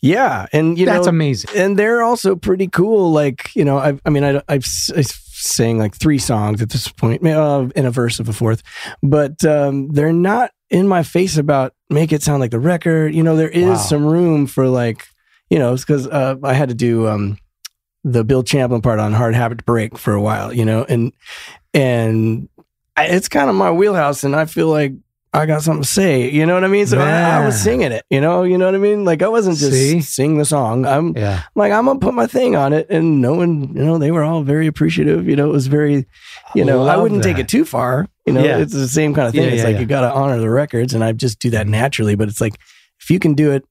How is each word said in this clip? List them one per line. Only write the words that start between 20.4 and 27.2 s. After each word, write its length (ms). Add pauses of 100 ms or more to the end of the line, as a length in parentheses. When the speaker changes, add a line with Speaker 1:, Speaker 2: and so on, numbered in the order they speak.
Speaker 1:
you 120
know, 240
and, 240 (600)
and 760 (480)
I, 100
it's 220
kind 200
of 80
my 140
wheelhouse, 540
and 100
I 120
feel 220
like 240 (420)
I 120
got 160
something 200
to 60
say, 400
you 160
know 100
what 100
I 40
mean? 180
So 120
I, 400